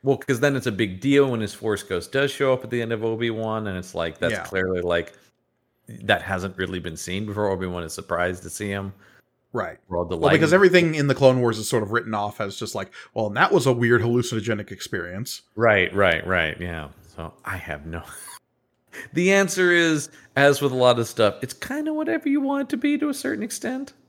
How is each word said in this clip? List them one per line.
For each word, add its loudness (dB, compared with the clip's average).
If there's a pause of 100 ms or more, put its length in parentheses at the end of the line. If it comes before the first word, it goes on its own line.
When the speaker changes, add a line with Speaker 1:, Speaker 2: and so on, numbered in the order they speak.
Speaker 1:
Well, 2
'cause -2
then 2
it's -4
a 0
big -4
deal 4
when -2
his -6
Force -2
ghost -6
does 0
show 0
up 0
at -12
the -2
end -4
of -4
Obi-Wan, -4
and -4
it's -12
like, -4
that's 0
Speaker 2:
Yeah. -6
Speaker 1:
clearly, -2
like, -2 (760)
that -2
hasn't -6
really -4
been -10
seen -6
before. -2
Obi-Wan -4
is -12
surprised -4
to -14
see -8
him. -6 (640)
Speaker 2:
Right. -6 (100)
Speaker 1:
We're -6
all -2
Speaker 2:
Well, -6 (120)
because 4
Speaker 1:
delighted. 6
Speaker 2:
everything 6
in 0
the 2
Clone 6
Wars 0
is -6
sort 0
of -6
written -2
off -4
as -6
just -10
like, -8 (220)
"Well, -2
and -6
that 4
was 4
a 6
weird 4
hallucinogenic -2
experience." -10 (160)
Speaker 1:
Right, 4
right, 4
right, 0
yeah. -8 (280)
So, -12 (140)
I -8
have -12
no -10
<laughs> -20
The 4
answer 4
is, 2 (260)
as 6
with 0
a -2
lot 6
of 0
stuff, 2
it's -10
kinda -6
whatever -2
you 2
want -2
it -6
to -2
be 0
to -2
a -2
certain -6
extent. -8 (140)